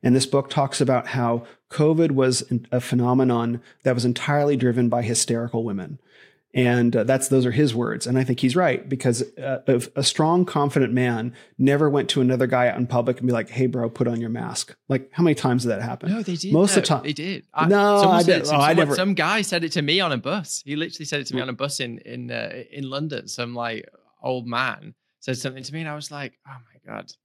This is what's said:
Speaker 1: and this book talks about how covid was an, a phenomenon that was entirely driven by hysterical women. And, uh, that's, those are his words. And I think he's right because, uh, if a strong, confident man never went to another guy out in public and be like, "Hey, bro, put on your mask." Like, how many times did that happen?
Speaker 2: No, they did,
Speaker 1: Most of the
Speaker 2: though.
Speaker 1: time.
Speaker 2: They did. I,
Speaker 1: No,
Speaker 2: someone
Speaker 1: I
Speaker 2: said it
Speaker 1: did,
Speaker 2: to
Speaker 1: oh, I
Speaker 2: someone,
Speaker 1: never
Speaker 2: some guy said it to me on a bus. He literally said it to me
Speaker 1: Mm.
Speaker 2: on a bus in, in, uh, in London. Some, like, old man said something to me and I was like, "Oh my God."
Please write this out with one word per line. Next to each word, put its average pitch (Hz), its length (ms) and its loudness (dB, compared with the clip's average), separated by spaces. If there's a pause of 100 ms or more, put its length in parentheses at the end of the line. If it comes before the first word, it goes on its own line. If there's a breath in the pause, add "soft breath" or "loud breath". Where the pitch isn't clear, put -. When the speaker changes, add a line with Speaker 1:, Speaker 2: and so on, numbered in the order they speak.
Speaker 1:
and 123 120 4
this 131 120 4
book 139 240 0
talks 139 300 0
about 127 280 2
how 120 360 0 (260 loud breath)
covid 160 420 2
was 131 380 0
an, 120 220 -2
a 127 80 0
phenomenon 123 800 0 (240 soft breath)
that 131 100 2
was 120 100 -2
entirely 143 520 0
driven 123 320 2
by 120 140 0
hysterical 117 640 -2
women. 104 340 -8 (560 soft breath)
And, 120 420 4
uh, 110 80 2
that's, 131 240 0
those 135 160 4
are 123 60 0
his 127 240 2
words. 117 320 -4
And 123 100 0
I 131 80 2
think 127 160 -2
he's 127 160 2
right 165 320 0
because, 123 320 0 (160)
uh, 131 300 -6
if 123 280 2
a 139 80 -2
strong, 170 440 2
confident 143 440 2
man 120 440 0 (240 loud breath)
never 143 320 4
went 139 200 0
to 139 120 2
another 127 240 2
guy 123 220 2
out 113 100 -2
in 123 80 0
public 120 320 0
and 123 80 -4
be 123 60 2
like, 117 180 -2
"Hey, 131 160 0
bro, 117 240 -2
put 120 180 -2
on 117 140 -4
your 113 80 -6
mask." 117 440 -8 (140)
Like, 135 240 -2
how 165 100 0
many 160 120 6
times 123 300 0
did 120 40 0
that 107 140 -2
happen? 123 280 -8
Speaker 2:
No, 220 120 -2
they 180 140 -6
did, 185 180 -2
Speaker 1:
Most 185 160 6
of - 60 4
the - 40 6
Speaker 2:
though. - 60 -2
Speaker 1:
time. 147 160 0
Speaker 2:
They 151 100 -6
did. 165 400 -10
I, 156 160 0
Speaker 1:
No, 202 320 4
Speaker 2:
someone 190 160 8
Speaker 1:
I 175 60 6
Speaker 2:
said 170 80 4
it 180 80 6
Speaker 1:
did, - 80 -4
Speaker 2:
to 147 60 -2
Speaker 1:
oh, 151 40 4
I - 20 4 (120)
Speaker 2:
someone, 170 60 4
Speaker 1:
never 151 200 4
Speaker 2:
some 190 180 0
guy 185 280 0
said 175 220 -4
it 160 80 -6
to 175 100 -2
me 156 180 0
on 170 120 0
a 131 40 -2
bus. 151 480 -6
He 143 120 -8
literally 160 280 -8
said 147 160 -6
it 135 60 -10
to - 80 -10
me 131 60 -4
Speaker 1:
Mm. - 20 -6
Speaker 2:
on 131 80 -8
a - 20 -8
bus 139 260 -6
in, 120 200 -8
in, 120 320 -14
uh, 117 320 -10 (100)
in 139 160 -10
London. 139 400 -8
Some, 120 260 -8
like, 117 320 -8 (360)
old 127 240 -6
man 117 480 -6 (260)
said 131 160 -6
something 131 260 -10
to 135 120 -14
me 160 60 -8
and 160 100 -10
I 147 40 -10
was 151 160 -14
like, 143 280 -14 (100)
"Oh 135 80 -20 (160)
my - 180 -20
God." 104 220 -14 (120)